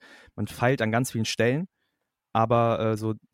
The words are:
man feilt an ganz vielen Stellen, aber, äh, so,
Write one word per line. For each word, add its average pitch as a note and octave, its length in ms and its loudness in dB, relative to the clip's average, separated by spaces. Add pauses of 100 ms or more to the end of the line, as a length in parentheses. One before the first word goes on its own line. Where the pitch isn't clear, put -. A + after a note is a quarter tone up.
(360)
man G#2 120 -6
feilt B2 340 0
an A2 100 0
ganz B2 200 0
vielen A2 140 -2
Stellen, B2+ 420 0 (640)
aber, A#2 460 2
äh, A2 180 0
so, A2 180 -4 (180)